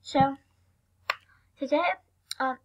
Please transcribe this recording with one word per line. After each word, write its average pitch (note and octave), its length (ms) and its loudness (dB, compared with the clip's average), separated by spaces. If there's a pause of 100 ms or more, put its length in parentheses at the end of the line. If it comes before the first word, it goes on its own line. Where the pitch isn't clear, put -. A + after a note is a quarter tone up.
So, C#4 360 2 (1200)
today D4 240 0 (580)
Um C4 240 -2